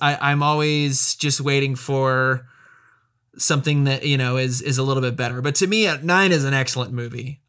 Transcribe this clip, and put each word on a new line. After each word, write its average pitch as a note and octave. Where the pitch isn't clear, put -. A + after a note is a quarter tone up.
I, C#3+
I'm C#3+
always D3+
just C#3+
waiting C#3
for C3
something C#3+
that, C3+
you C#3+
know, B2+
is, B2+
is C3
a C3
little C3+
bit B2
better. B2
But C#3+
to F#3+
me, G#3+
a D#3
nine F3+
is D3
an C3+
excellent B2+
movie. B2